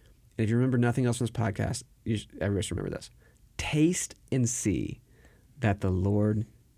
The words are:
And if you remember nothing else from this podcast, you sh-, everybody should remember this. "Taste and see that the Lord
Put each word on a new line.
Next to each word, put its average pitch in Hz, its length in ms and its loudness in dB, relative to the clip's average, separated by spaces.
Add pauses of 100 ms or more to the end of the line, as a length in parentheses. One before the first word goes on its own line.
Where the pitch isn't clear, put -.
(360)
And 110 80 0
if 104 60 0
you 117 60 2
remember 127 200 2
nothing 120 300 2
else 120 100 0
from 123 100 -2
this 110 80 -2
podcast, - 480 -2 (240)
you 110 100 0
sh-, 101 100 -6 (140)
everybody 101 260 0
should 92 100 -6
remember 95 200 -4
this. - 140 -14 (460)
"Taste - 580 0 (180)
and 127 160 2
see 76 520 -2 (600)
that 107 200 0
the 98 100 0
Lord 104 560 2 (320)